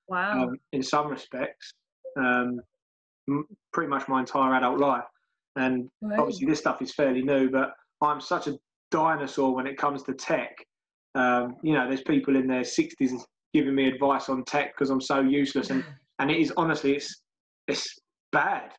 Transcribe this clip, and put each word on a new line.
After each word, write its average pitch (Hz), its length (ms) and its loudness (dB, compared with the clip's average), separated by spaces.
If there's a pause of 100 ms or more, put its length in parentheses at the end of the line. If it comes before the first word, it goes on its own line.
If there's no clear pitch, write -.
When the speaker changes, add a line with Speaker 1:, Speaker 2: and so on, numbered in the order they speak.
Speaker 1:
Wow. 180 340 -2
Speaker 2:
Um, 127 140 -4 (160)
in 135 100 -2
some 147 260 0
respects, - 640 -8 (460)
um, 123 420 0 (720)
m-, 143 160 -2 (260)
pretty 160 160 -2
much 135 200 -4
my 131 120 2
entire 131 360 2
adult 123 220 2
life. 135 260 2 (520)
And 127 320 0 (140)
Speaker 1:
Right. 214 160 -2
Speaker 2:
obviously - 280 0
this 151 120 2
stuff - 240 -2
is 131 120 -6
fairly 127 280 2
new, 135 280 2
but 131 220 0 (300)
I'm 147 180 0
such - 260 -4
a 139 100 -4 (340)
dinosaur 143 640 2
when 127 120 -2
it 139 120 -8
comes 143 260 -2
to 135 100 -4
tech. 135 400 -4 (600)
Um, 123 480 2
you 156 120 2
know, 127 140 2
there's 131 140 -2
people 139 340 2
in 131 100 2
their 127 180 0
sixties 139 480 0 (420)
giving 139 200 2
me 135 140 4
advice 131 400 0
on 131 160 -4
tech 143 320 -2
'cause 135 140 0
I'm 131 100 2
so 135 200 0
useless. 135 500 2
And, 131 120 0 (200)
Speaker 1:
<laughs> - 160 -14
Speaker 2:
and 139 120 0
it 165 80 2
is, 151 200 2
honestly, 151 380 2
it's, - 260 -10 (460)
it's - 180 -4 (460)
bad 151 460 0